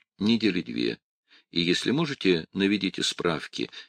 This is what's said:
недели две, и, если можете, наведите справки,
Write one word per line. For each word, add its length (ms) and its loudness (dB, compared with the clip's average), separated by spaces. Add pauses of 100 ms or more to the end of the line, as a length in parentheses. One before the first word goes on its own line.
(180)
недели 440 2
две, 360 -4 (520)
и, 100 -2
если 300 0
можете, 600 0
наведите 500 0
справки, 680 -4 (180)